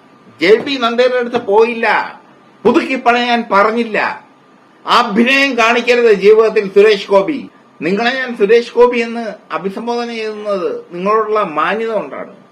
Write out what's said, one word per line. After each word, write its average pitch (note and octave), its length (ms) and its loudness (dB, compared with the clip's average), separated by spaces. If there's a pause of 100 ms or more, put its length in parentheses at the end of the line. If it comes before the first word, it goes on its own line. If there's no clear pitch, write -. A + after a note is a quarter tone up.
(400)
ജെ G3 160 4
പി C#4 240 -2
നദ്ദയുടെ B3 380 0
അടുത്ത് A#3+ 280 -4
പോയില്ല, A3+ 400 2 (800)
പുതുക്കി B3+ 320 0
പണിയാൻ A#3+ 560 0
പറഞ്ഞില്ല. G#3+ 460 0 (880)
അഭിനയം A#3 720 2
കാണിക്കരുത് A#3+ 540 2
ജീവിതത്തിൽ G#3 520 4 (100)
സുരേഷ് G3+ 340 4
ഗോപി. F3+ 420 0 (320)
നിങ്ങളെ G#3 320 -2
ഞാൻ B3 220 -6
സുരേഷ് A#3 380 2
ഗോപി A#3+ 240 4
എന്ന് A#3 360 -6 (180)
അഭിസംബോധന A#3 560 -6
ചെയ്യുന്നത് G#3 840 -6
നിങ്ങളോടുള്ള G#3 520 0
മാന്യത F#3+ 500 -4
കൊണ്ടാണ്. C3+ 420 -8 (180)